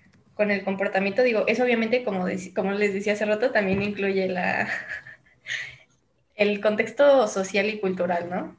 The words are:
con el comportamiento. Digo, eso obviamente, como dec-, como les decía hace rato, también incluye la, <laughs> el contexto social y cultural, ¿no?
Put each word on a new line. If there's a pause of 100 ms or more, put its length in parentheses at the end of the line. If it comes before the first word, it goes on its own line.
(340)
con
el
comportamiento.
Digo,
eso
obviamente,
como
dec-,
como
les
decía
hace
rato,
también
incluye
la, (880)
<laughs>
el
contexto
social
y
cultural,
¿no?